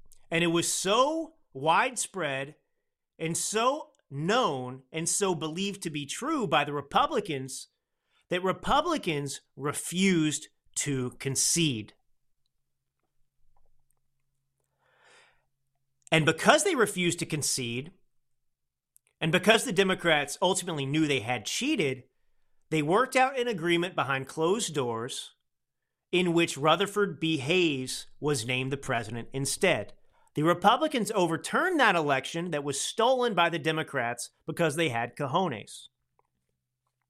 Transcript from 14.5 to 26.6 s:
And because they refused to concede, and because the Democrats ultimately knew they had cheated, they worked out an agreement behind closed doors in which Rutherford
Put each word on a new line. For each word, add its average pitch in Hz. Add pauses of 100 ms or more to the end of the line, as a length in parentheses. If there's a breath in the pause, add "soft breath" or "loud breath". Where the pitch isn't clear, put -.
And 160
because 214
they 381
refused 180
to 165
concede, 135 (1300)
and 160
because 196
the 262
Democrats 175
ultimately 180
knew 151
they 135
had 117
cheated, 170 (680)
they 156
worked 214
out 262
an 240
agreement 170
behind 135
closed 175
doors 120 (800)
in 175
which 170
Rutherford 175